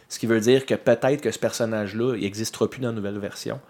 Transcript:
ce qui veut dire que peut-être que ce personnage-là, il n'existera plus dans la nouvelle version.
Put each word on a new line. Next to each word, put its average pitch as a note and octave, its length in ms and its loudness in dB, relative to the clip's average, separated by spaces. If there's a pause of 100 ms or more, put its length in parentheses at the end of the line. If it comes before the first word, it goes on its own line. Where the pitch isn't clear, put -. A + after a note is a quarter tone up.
ce - 100 -12
qui - 80 -4
veut A2+ 140 6
dire C3 260 6
que - 80 2
peut-être B2+ 480 2
que A2+ 80 0
ce - 80 -8
personnage-là, A2 800 -2
il G2+ 80 -4
n'existera G#2+ 440 -2
plus - 120 -8
dans B2+ 80 -2
la A#2 60 -4
nouvelle G2+ 240 -6
version. A2+ 520 -8